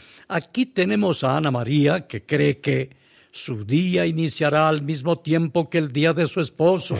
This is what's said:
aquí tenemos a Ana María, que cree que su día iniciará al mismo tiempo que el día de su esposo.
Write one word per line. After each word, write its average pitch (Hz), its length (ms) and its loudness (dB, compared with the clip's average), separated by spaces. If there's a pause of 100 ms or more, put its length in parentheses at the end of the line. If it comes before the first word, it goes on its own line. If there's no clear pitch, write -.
(280)
aquí 185 380 -4
tenemos 196 580 0
a 131 140 2
Ana 156 120 0
María, 143 580 2
que - 180 -10
cree 147 340 0
que 131 300 -2 (420)
su 110 320 -10
día 175 420 0
iniciará 156 600 0
al 156 160 0
mismo 156 360 -2
tiempo 165 500 0
que 175 80 -2
el 151 160 -2
día 151 200 2
de 160 140 0
su 170 140 -4
esposo. 160 580 0